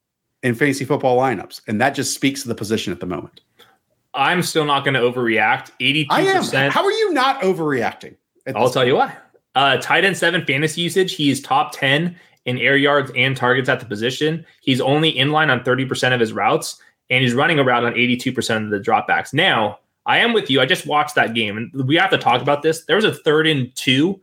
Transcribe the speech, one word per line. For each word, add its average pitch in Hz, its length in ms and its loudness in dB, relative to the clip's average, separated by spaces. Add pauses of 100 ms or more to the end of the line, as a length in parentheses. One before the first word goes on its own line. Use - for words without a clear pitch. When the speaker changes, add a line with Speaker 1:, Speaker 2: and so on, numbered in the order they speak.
(440)
Speaker 1:
in 123 120 0
fantasy 139 300 -2
football 127 320 2
lineups. 123 500 -2
And 107 140 -2
that 139 140 2
just 127 180 -4
speaks 135 300 -2
to - 40 -10
the 113 80 -4
position 104 380 -4
at 85 60 -12
the 90 80 -10
moment. - 340 -10 (720)
Speaker 2:
I'm 156 280 0
still 156 240 0
not 139 200 0
gonna 131 160 0
overreact. 120 800 0
Eighty-two 139 300 0
percent. 349 460 0
Speaker 1:
I 135 100 4
am. 139 60 0
How 339 120 0
are 403 80 0
you 427 220 0
not 262 280 0
overreacting 151 760 -2 (300)
at 131 100 -8
Speaker 2:
I'll 110 100 2
Speaker 1:
this 127 80 2
Speaker 2:
tell 127 120 2
you 131 100 2
Speaker 1:
point? 254 160 0
Speaker 2:
why. - 60 -18 (380)
Uh, 135 220 4
tight 156 280 2
end 190 120 0
seven 170 280 0
fantasy 156 360 -2
usage. 175 340 0
He 147 140 0
is 131 120 -2
top 147 300 -2
ten 151 440 0 (300)
in 123 120 -4
air 127 200 2
yards 139 380 2
and 131 200 0
targets 127 340 0
at 127 100 0
the 117 60 -14
position. 135 600 -4 (160)
He's 127 180 0
only 151 300 2
in 135 220 0
line 151 200 2
on 123 120 0
thirty 131 220 0
percent 127 300 0
of 120 40 -2
his 110 140 0
routes, 117 480 -2 (280)
and 127 120 2
he's 123 120 2
running 151 260 2
a 135 40 4
route 120 200 2
on 117 120 -2
eighty-two 123 360 0
percent 110 340 -2
of 104 60 -6
the 101 80 -2
dropbacks. 101 540 0
Now, 131 460 0 (260)
I 135 140 2
am 233 140 2
with 202 160 0
you. 131 120 4
I 131 40 4
just 175 220 -2
watched 147 280 0
that 113 200 0
game, 107 220 -2
and 131 300 -6
we 143 100 2
have 185 140 2
to 185 60 2
talk 123 240 2
about 143 220 0
this. 156 220 -2
There 160 100 0
was 214 100 2
a 151 80 2
third 156 320 2
and 139 300 -2
two, 151 480 0